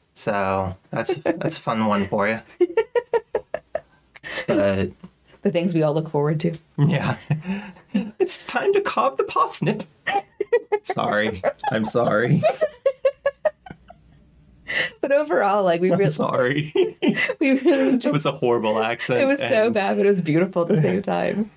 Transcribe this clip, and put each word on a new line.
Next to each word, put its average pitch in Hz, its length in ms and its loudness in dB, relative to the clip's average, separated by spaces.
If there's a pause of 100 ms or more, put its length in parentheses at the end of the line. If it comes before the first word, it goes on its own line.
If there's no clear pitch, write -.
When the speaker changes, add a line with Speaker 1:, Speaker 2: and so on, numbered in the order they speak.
(160)
Speaker 1:
So 98 580 -2 (160)
that's, 117 260 -4
Speaker 2:
<laughs> - 80 -14
Speaker 1:
that's - 340 -4
a - 20 -8
fun 110 260 -2
one 101 220 0
for 101 200 0
you. 110 120 -4 (180)
Speaker 2:
<laughs> 349 100 2 (1800)
Speaker 1:
But 98 440 0 (520)
Speaker 2:
the 202 80 0
things 175 240 0
we 160 80 2
all 151 120 2
look 160 160 -2
forward 151 300 0
to. 165 160 -2 (220)
Speaker 1:
Yeah. 143 380 2 (120)
<laughs> 190 440 -4 (460)
It's - 260 -2
time - 300 0
to 392 60 4
carve 262 360 0
the - 80 0
parsnip. - 600 -2 (1000)
Sorry. - 600 -2 (280)
I'm 110 140 0
sorry. 120 640 2
Speaker 2:
<laughs> 523 40 4 (2500)
But 277 120 0
overall, 247 520 2
like, 170 160 2
we 185 120 2
Speaker 1:
I'm 170 60 2
Speaker 2:
really 196 120 2
Speaker 1:
sorry. 131 640 0
Speaker 2:
<laughs> - 640 0
we 269 200 4
really 269 280 4
enjoyed 262 220 2
Speaker 1:
It - 20 0
was 151 140 0
a 143 60 2
horrible 110 500 0
accent, 117 380 0
Speaker 2:
It 277 60 2
was 277 140 2
so 220 260 2
Speaker 1:
and 233 80 0
Speaker 2:
bad, 202 220 0
but 202 80 2
it 202 60 6
was 190 100 2
beautiful 175 420 0
at 254 60 0
the 208 120 4
same 180 220 2
Speaker 1:
<laughs> 180 140 -2
Speaker 2:
time. 202 400 -2